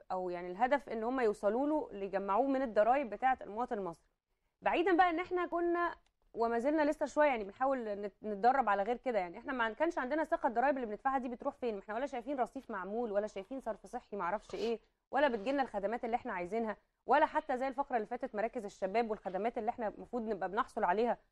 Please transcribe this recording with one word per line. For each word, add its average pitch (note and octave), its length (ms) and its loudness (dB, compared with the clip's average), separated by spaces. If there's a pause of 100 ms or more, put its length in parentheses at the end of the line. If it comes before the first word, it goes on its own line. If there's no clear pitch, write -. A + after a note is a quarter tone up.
(120)
أو F#3 180 -2
يعني F3 220 -6
الهدف B3+ 380 0
إن A3 140 -4
هم B3+ 160 0
يوصلوا A3 480 2
له، D4+ 240 0
اللي G3 140 -6
يجمعوه G3 420 0
من C4 140 2
الضرايب A3+ 480 2
بتاعة B3 320 0
المواطن A3 360 -4
المصري. F3+ 280 -6 (560)
بعيدًا E4 360 4
بقى F4+ 120 8
إن E4 100 0
إحنا F4+ 260 -2
كنا F4 500 0 (380)
وما A#3 260 2
زلنا D4 320 2
لسه D4+ 140 -4
شوية D4+ 220 4
يعني A#3+ 160 0
بنحاول A3 580 -2
نت-، G3+ 220 -8
نتدرب A3 460 2
على G3+ 140 2
غير A#3 140 0
كده، A#3 220 -2
يعني F3+ 180 -4
إحنا B3 160 -6
ما A3+ 200 0
كانش E4 240 0
عندنا D4+ 260 0
ثقة D#4+ 240 0
الضرايب B3+ 280 2
اللي B3+ 120 -4
بندفعها C4 300 0
دي B3+ 120 -4
بتروح B3 260 -6
فين، A#3 200 -2
ما G3 40 -8
إحنا G#3 160 -8
ولا B3+ 100 -2
شايفين C4 340 -4
رصيف A#3+ 320 -4
معمول، G#3 400 -4
ولا G#3 160 0
شايفين G#3 340 -10
صرف G#3 240 -8
صحي G#3+ 320 -10
معرفش F#3+ 380 -4
إيه، A3+ 240 -2 (320)
ولا C#4+ 160 4
بتجيلنا A#3+ 360 0
الخدمات G#3+ 420 -2
اللي A3+ 100 -2
إحنا A#3+ 180 -6
عايزينها، G3 440 -4 (280)
ولا C#4+ 200 4
حتى D4 320 -2
زي C4 100 -2
الفقرة C4+ 280 -4
اللي G#3+ 120 -2
فاتت - 280 -6
مراكز G3+ 300 -4
الشباب G3+ 460 -2
والخدمات G3+ 460 -2
اللي A3 120 -2
إحنا A#3 180 -4
المفروض G3+ 360 -6
نبقى F#3+ 260 -2
بنحصل A3 340 0
عليها G3+ 340 2 (140)